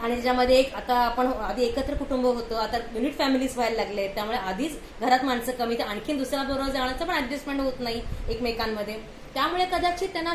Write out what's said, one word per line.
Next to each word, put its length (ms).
आणि 100
त्याच्यामध्ये 420
एक, 200
आता 200
आपण 320
आधी 360
एकत्र 300
कुटुंब 320
होतं, 300
आता 220
युनिट 400
फॅमिलीज 380
व्हायला 200
लागले, 320
त्यामुळे 300
आधीच 400
घरात 220
माणसं 280
कमी, 260
तर 60
आणखीन 340
दुसऱ्या 260
बरोबर 260
जाण्याचं 360
पण 80
ॲडजस्टमेंट 480
होत 180
नाही 220
एकमेकांमध्ये. 880
त्यामुळे 320
कदाचित 440
त्यांना 240